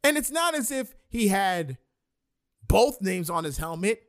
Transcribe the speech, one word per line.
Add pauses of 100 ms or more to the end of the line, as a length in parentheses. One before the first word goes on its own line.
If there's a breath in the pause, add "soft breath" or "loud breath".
And
it's
not
as
if (140)
he
had (840)
both
names
on
his
helmet.